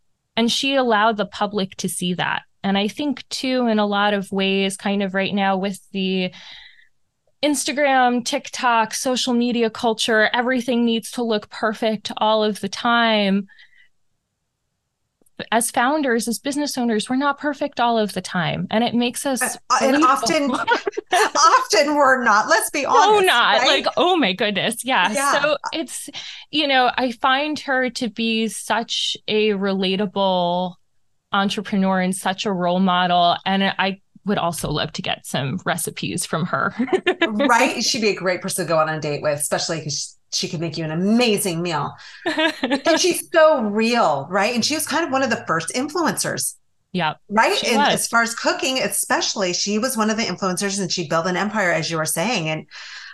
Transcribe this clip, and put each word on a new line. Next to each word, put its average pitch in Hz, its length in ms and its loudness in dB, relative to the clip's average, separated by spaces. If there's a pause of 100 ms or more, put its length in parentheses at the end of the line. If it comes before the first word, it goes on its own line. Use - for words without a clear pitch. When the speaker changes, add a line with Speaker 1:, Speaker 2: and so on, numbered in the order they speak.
(360)
Speaker 1:
and 226 160 2
she 277 240 0
allowed 226 420 4
the 196 100 -2
public 202 500 -4
to 190 100 -4
see 180 280 -4
that. - 260 -2 (220)
And 196 140 0
I 202 100 0
think 285 420 -6
too, 254 380 -2
in 214 120 2
a 208 60 2
lot 208 280 0
of 196 180 -2
ways, 196 460 0
kind 202 260 -2
of 190 100 -4
right 190 200 -2
now 196 240 2
with 190 220 -4 (120)
the 185 400 -2 (1120)
Instagram, 269 800 2
TikTok, 233 720 -2
social 254 400 -2
media 240 360 2
culture, 220 640 0
everything 240 520 0
needs 226 260 -2
to 247 120 -4
look 220 260 -2
perfect 214 680 -4
all 214 260 2
of 214 180 -2
the 196 80 -4
time. 214 800 2 (2000)
As 233 200 0
founders, 254 560 0
as 226 120 -2
business 285 380 -4
owners, 233 320 0
we're 254 60 -2
not 285 240 0
perfect 285 400 -4
all 233 180 2
of 208 160 0
the 185 80 -6
time. 165 480 -2
And 220 140 2
it 240 100 0
makes 240 320 -2
us 254 160 -2
Speaker 2:
Uh, 247 80 0 (320)
and 269 160 4
Speaker 1:
relatable. 302 100 6
Speaker 2:
often, 277 440 2
Speaker 1:
<laughs> - 640 -2 (220)
Speaker 2:
often 311 600 4
we're 262 280 4
not. 214 240 4
Let's 330 220 2
be 294 140 -2
Speaker 1:
No, - 120 -2
Speaker 2:
honest, 415 300 6
Speaker 1:
not. 233 340 4
Speaker 2:
right? 277 240 2
Speaker 1:
Like, - 140 -2
oh 359 180 4
my 233 180 2
goodness. 208 520 -2
Yeah. 208 260 2
Speaker 2:
Yeah. 277 300 0
Speaker 1:
So 294 160 0 (160)
it's, - 340 -8 (440)
you 294 160 0
know, 262 300 4
I 254 140 0
find 277 500 0
her 254 280 0
to 240 200 -6
be 226 380 -2
such - 720 -4 (100)
a 214 220 2
relatable 190 1300 0 (560)
entrepreneur 196 680 0
and 185 160 0
such - 300 -4
a 214 80 -2
role 180 260 0
model. 180 640 4
And 196 200 0
I 190 380 -2 (240)
would 190 120 0
also 170 320 -2
love 151 240 -2
to - 80 -8
get - 240 -6
some 135 400 -4
recipes - 600 -4
from 175 200 -4
her. - 340 -2
<laughs> 254 60 -2 (400)
Speaker 2:
Right? 247 580 2
She'd 254 180 -2
be 214 80 2
a 180 60 0
great 180 260 -2
person 185 240 -4
to 151 40 -2
go 160 80 2
on 156 120 2
a 156 100 -4
date 147 240 -4
with, 147 160 0
especially 170 420 -4
'cause - 360 -8 (140)
she, - 160 -4
she - 40 -10
could 165 80 -6
make 160 180 -6
you 165 60 -4
an 156 80 -4
amazing 196 720 2
meal. 160 320 -4 (320)
Speaker 1:
<laughs> - 0 - (600)
Speaker 2:
And 320 140 4
she's - 320 -2
so 311 300 6
real, 208 680 0
right? 202 240 0
And 226 100 0
she 285 120 0
was 311 100 -4
kind 320 200 -2
of 277 60 -4
one 262 120 0
of 254 60 0
the 226 180 -4
first 165 260 -2
influencers. 262 840 -2 (360)
Speaker 1:
Yep. 175 260 -2 (120)
Speaker 2:
Right? 254 280 2
Speaker 1:
She - 100 -2
Speaker 2:
And 254 100 2
Speaker 1:
was. 269 160 4
Speaker 2:
as - 140 -2
far 233 160 2
as 226 120 -4
cooking, 285 440 -2
especially, 202 760 -2
she 202 260 -2
was 247 160 -2
one 214 140 0
of 214 80 -2
the 226 60 -2
influencers 190 580 -2
and 175 100 -2
she 175 160 -4
built 165 200 0
an 180 100 -2
empire, 202 340 0
as 160 180 -2
you 165 80 -4
were 156 80 -2
saying. 170 440 -2
And, 156 160 -6 (480)